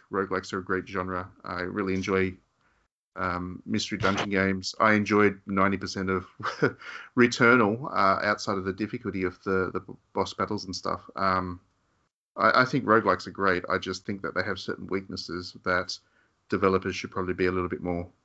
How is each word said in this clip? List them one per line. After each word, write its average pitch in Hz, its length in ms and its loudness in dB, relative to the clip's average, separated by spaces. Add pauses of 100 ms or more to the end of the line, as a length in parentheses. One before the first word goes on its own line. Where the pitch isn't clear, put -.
(120)
roguelikes 95 400 -4
are 101 60 -4
a 92 60 -8
great 92 240 -4
genre. 92 400 -6 (160)
I 90 160 -6
really 95 340 -2
enjoy, 95 400 0 (800)
um, 90 500 -6
mystery 107 340 -4
dungeon 98 300 0
games. 95 520 0
I 110 140 6
enjoyed 104 520 4
ninety 98 320 2
percent 95 320 -4
of 92 160 0 (340)
<laughs> - 160 2 (400)
Returnal, 120 760 6
uh, 98 340 2
outside 104 320 -2
of 92 60 -6
the 95 100 -2
difficulty 101 500 -6
of 90 200 -4
the, 95 280 0
the 95 80 -4
b-, - 140 -16 (180)
boss 98 220 -2
battles 101 320 -4
and 92 100 -10
stuff. - 240 -6 (160)
Um, 92 440 -2 (760)
I, 110 260 4
I - 40 6
think 123 180 -2
roguelikes 104 420 4
are 95 40 -14
great. 90 400 0
I 92 80 2
just 92 260 -8
think 98 180 -6
that 82 120 -6
they 92 80 -2
have 98 160 -4
certain - 300 -8
weaknesses 92 760 -8
that 92 320 -2 (540)
developers 95 440 2
should - 160 -10
probably 92 240 -4
be 92 120 0
a 90 60 2
little 90 180 -2
bit - 120 -8
more 87 260 -4 (160)